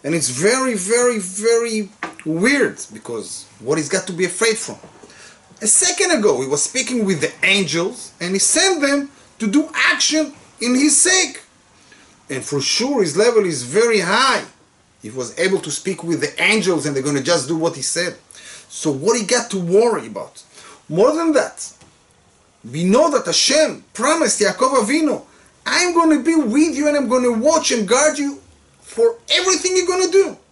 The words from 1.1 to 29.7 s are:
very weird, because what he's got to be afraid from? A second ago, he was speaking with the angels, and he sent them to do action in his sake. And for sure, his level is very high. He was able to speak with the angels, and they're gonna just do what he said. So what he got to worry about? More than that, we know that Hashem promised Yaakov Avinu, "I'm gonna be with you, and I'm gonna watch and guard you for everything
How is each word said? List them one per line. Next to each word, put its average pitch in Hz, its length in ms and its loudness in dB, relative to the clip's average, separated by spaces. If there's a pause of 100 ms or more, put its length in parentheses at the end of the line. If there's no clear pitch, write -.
very 214 720 -2 (340)
weird, 208 540 0 (140)
because - 540 -12 (120)
what 139 200 -2
he's 147 100 -4
got 190 180 -2
to 190 60 -10
be 175 120 -2
afraid 220 320 -2
from? - 220 -12 (840)
A 214 60 -6
second 359 460 2
ago, 196 280 2
he 135 60 -4
was 143 160 -2
speaking 247 420 -2
with 185 160 0
the 151 120 -4 (120)
angels, 190 760 -2
and 180 140 -4
he 196 40 0
sent 370 420 2
them 285 300 0 (300)
to 220 80 -2
do 302 260 2
action 294 580 0 (280)
in 247 160 0
his 285 200 4
sake. 370 440 0 (920)
And 131 140 -6
for 143 160 -4
sure, 247 420 -2
his 151 140 -2
level 214 280 4
is 147 200 -4
very 214 360 2
high. 220 440 2 (580)
He 107 80 -14
was 123 280 -10
able 190 220 0
to 151 100 -10
speak - 340 -8
with 160 160 -2
the 143 200 -4
angels, 180 460 0
and 143 80 -4
they're 135 160 -2
gonna 139 120 0 (120)
just 135 140 -2
do 165 80 -2
what 160 180 -2
he 135 80 -12
said. 175 340 -4 (520)
So - 220 -4
what 160 280 0
he 208 60 -4
got 233 260 -2
to 196 80 -4
worry 180 480 2
about? 95 360 -14 (460)
More 208 240 2
than 330 200 0
that, - 400 -2 (1000)
we 160 100 -4
know 269 260 4
that 254 160 0
Hashem 254 580 0 (100)
promised 285 460 0
Yaakov 254 320 2 (100)
Avinu, 277 400 0 (420)
"I'm 339 300 0
gonna 320 240 4
be 320 160 0
with 294 400 2
you, 294 140 0
and 294 80 2
I'm 262 120 0
gonna 247 220 2
watch 294 400 2
and 220 160 0
guard 285 320 2
you 285 220 -6 (420)
for 233 340 0 (220)
everything 370 380 0